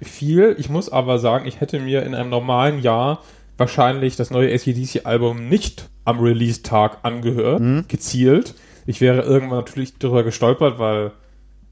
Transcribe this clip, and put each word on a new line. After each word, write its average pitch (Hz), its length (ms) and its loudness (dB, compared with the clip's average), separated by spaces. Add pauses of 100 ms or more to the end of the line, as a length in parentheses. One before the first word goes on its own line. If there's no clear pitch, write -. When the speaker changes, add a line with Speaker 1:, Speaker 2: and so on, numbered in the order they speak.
Speaker 1:
viel. 175 560 2
Ich 131 100 -6
muss 160 220 -4
aber 127 280 0
sagen, 123 280 0
ich - 140 -10
hätte 143 200 -4
mir 131 220 -2
in 131 120 -6
einem 123 140 -6
normalen 127 540 0
Jahr 123 400 0 (340)
wahrscheinlich 127 600 0
das 120 140 -4
neue 127 240 2
A 123 40 0
C 127 160 -2
D 123 100 -4
C - 200 -6
Album 117 440 -2
nicht - 400 -2 (160)
am 120 160 0
Release-Tag 117 800 0
angehört, 120 580 -2
Speaker 2:
Mhm. 135 280 0
Speaker 1:
gezielt. 127 680 2 (300)
Ich - 160 -6
wäre 127 220 4
irgendwann 131 380 0
natürlich - 380 -8
darüber 123 240 0
gestolpert, 120 560 0
weil 107 340 -2 (600)